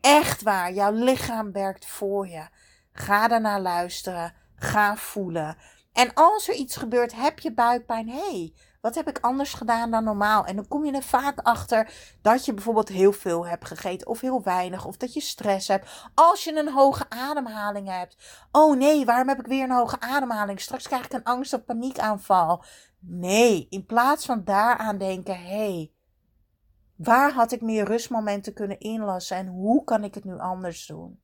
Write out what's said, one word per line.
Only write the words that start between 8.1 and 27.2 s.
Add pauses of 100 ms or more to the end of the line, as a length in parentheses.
wat
heb
ik
anders
gedaan
dan
normaal?
En
dan
kom
je
er
vaak
achter (280)
dat
je
bijvoorbeeld
heel
veel
hebt
gegeten
of
heel
weinig
of
dat
je
stress
hebt. (240)
Als
je
een
hoge
ademhaling
hebt, (360)
oh
nee,
waarom
heb
ik
weer
een
hoge
ademhaling?
Straks
krijg
ik
een
angst-
of
paniekaanval. (360)
Nee,
in
plaats
van
daaraan
denken,
hey, (1040)
waar